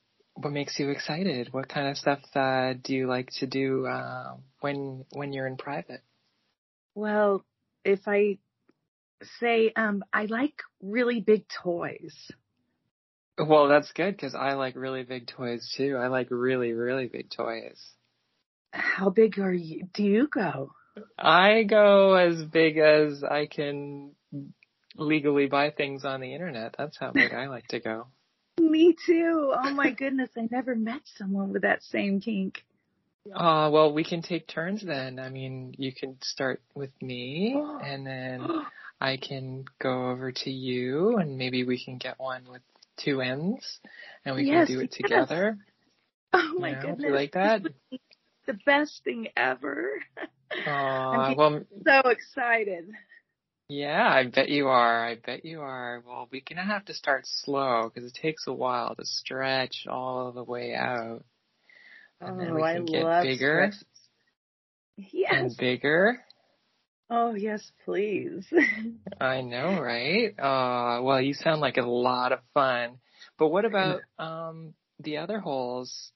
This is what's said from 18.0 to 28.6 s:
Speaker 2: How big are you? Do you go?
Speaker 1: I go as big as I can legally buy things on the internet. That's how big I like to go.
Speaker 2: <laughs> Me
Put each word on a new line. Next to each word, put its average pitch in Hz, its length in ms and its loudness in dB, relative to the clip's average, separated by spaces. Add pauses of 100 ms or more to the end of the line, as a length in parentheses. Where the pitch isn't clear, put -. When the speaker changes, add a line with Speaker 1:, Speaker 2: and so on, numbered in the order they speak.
Speaker 2:
How - 360 0
big 220 300 4
are 185 140 0
you? 175 400 -6
Do 208 100 -2
you 214 240 4
go? 151 440 -4 (460)
Speaker 1:
I 196 460 6
go 202 520 8
as 170 300 4
big 156 320 4
as 151 460 6
I 151 240 0
can 143 680 -6 (800)
legally 147 520 2
buy 143 240 2
things 139 340 -6
on 135 160 -4
the 127 120 -10
internet. 135 440 -8
That's 151 200 -8
how 127 140 -8
big 135 220 0
I 127 140 -6
like 127 220 -12
to 120 100 -6
go. 113 280 -8 (300)
Speaker 2:
<laughs> - 220 -10
Me 320 360 6 (100)